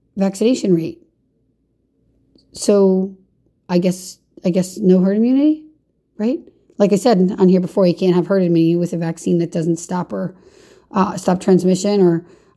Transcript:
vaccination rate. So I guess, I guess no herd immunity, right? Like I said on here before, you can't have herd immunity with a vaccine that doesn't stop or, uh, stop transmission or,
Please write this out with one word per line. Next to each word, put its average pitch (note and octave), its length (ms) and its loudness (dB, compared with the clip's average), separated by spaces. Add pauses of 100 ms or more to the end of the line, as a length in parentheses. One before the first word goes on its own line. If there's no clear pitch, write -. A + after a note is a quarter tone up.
(160)
vaccination G3 600 0
rate. D#3+ 260 -6 (1500)
So F#3+ 640 0 (500)
I F3+ 120 0
guess, - 400 -4 (260)
I F#3 60 0
guess F3+ 260 -4
no F#3 220 4
herd G3 180 0
immunity, C#4 480 0 (520)
right? B3 220 -4 (380)
Like G3+ 160 2
I G3+ 40 4
said F#3+ 420 2
on F#3+ 100 6
here F3+ 100 4
before, F#3 280 0
you E3+ 80 2
can't F3+ 200 0
have E3 120 0
herd G3 160 0
immunity E3+ 320 2
with F3 180 -4
a F3 40 -6
vaccine E3 420 -4
that E3 120 -4
doesn't E3 260 -2
stop F3+ 360 -10
or, F#3+ 220 -8 (560)
uh, - 260 -2
stop F#3 220 -2
transmission F#3 600 0
or, E3+ 260 2 (320)